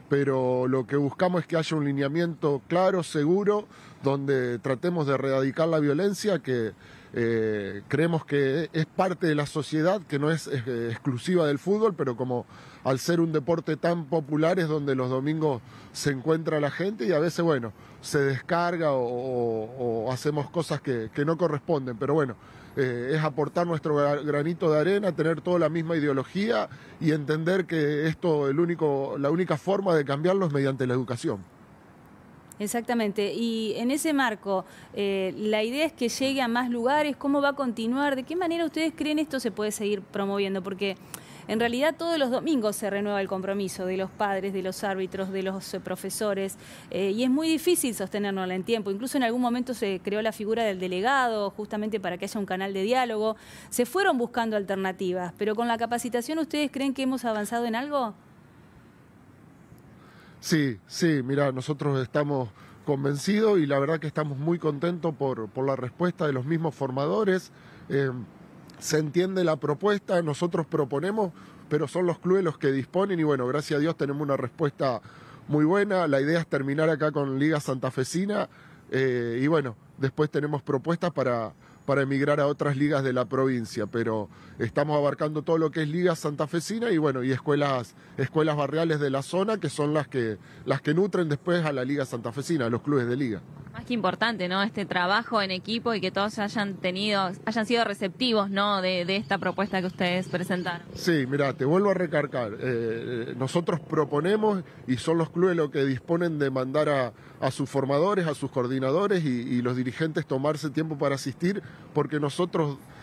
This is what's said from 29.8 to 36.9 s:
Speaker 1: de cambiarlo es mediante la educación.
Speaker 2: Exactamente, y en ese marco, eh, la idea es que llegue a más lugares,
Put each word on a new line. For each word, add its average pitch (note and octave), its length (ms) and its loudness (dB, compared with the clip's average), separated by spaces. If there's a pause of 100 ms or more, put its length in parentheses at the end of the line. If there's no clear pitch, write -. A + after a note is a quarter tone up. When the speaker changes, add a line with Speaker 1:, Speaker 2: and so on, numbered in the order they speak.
Speaker 1:
de C#3+ 80 4
cambiarlo E3+ 420 2
es C#3+ 60 0
mediante C3+ 340 0
la B2 80 0
educación. A#2+ 480 -2 (1160)
Speaker 2:
Exactamente, G#3+ 760 -2
y A3+ 420 -2
en A#3 140 -2
ese D#4 220 0
marco, G#3 520 0 (300)
eh, G3 420 -2
la G#3+ 280 0
idea C#4 220 0
es D4 60 -2
que A#3 160 -2
llegue C4+ 320 0
a B3 60 2
más A#3+ 240 0
lugares, C4 460 2